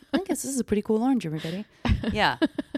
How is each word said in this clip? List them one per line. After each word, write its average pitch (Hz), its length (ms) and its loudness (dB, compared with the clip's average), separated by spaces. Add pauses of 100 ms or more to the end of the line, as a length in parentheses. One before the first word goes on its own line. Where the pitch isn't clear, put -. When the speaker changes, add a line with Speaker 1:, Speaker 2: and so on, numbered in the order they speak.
(140)
Speaker 1:
"I 311 60 2
guess 370 240 -4
this 262 100 -6
is 269 80 -2
a - 20 2
pretty 208 180 0
cool 220 220 0
orange, 254 220 2
everybody." 160 400 -6 (180)
Speaker 2:
<laughs> 220 300 0
Speaker 1:
Yeah. 175 240 2 (400)